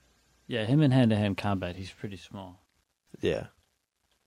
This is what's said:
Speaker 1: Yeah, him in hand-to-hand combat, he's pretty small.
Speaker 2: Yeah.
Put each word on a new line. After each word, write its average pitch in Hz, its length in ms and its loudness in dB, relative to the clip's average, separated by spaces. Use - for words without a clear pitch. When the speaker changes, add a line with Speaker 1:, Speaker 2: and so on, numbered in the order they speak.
Speaker 1:
Yeah, 113 160 -2
him 135 160 4
in 139 120 4
hand-to-hand 107 440 4
combat, 92 400 -4
he's 95 140 -12
pretty 101 260 -14
small. 92 440 -16
Speaker 2:
Yeah. 73 260 -2